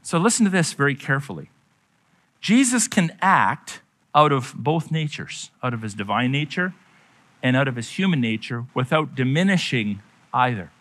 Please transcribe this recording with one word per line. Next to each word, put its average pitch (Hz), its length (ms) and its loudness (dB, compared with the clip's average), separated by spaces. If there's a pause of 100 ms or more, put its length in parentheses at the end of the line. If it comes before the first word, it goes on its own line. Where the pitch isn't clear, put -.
So - 160 -4
listen 220 280 4
to 196 60 4
this 180 220 2
very 143 220 0
carefully. 135 560 -6 (880)
Jesus 240 480 2
can 170 320 0
act 143 640 2 (320)
out 147 180 6
of 131 240 -2
both 151 340 -2
natures, 156 600 -8 (120)
out 123 120 -4
of 113 80 -8
his 107 100 -8
divine 107 400 -2
nature 147 400 -4 (720)
and 127 160 2
out 139 100 2
of 123 80 -4
his 117 140 -8
human 180 320 2
nature, 117 500 -4
without 151 420 -2
diminishing 131 840 0 (320)
either. 123 380 0 (100)